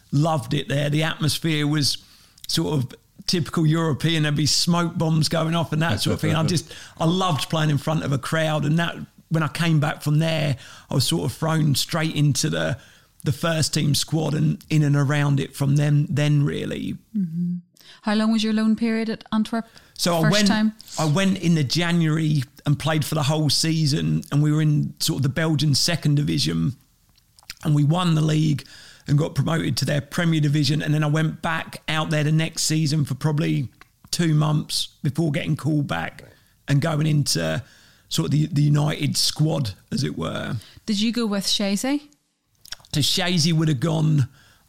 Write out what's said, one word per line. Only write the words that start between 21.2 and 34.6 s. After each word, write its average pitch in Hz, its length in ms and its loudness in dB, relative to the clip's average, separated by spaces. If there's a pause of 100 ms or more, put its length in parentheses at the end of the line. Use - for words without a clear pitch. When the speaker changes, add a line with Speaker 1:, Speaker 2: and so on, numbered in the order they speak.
Speaker 1:
in 170 120 2
the 156 80 2
January 156 800 0 (220)
and 147 140 2
played 160 260 0
for - 100 -6
the 156 80 0
whole 156 260 2
season, 160 840 0
and 143 100 2
we 151 100 2
were 151 100 2
in 147 380 0
sort - 180 -2
of 131 60 0
the 139 60 0
Belgian 156 460 0
second 156 400 0
division, 147 580 0 (920)
and 147 100 2
we 147 80 4
won 165 320 2
the 156 60 2
league 156 440 0 (420)
and 147 100 4
got 165 180 0
promoted 160 420 0
to 131 80 -2
their 147 160 0
Premier 165 380 0
Division. 147 420 2
And 156 120 -2
then 156 100 0
I 151 40 0
went 156 340 0
back - 480 -6
out 156 200 -2
there 151 140 0
the 151 80 0
next 160 320 0
season 156 420 0
for 131 100 -4
probably 151 520 0 (440)
two 165 220 2
months 151 540 0 (160)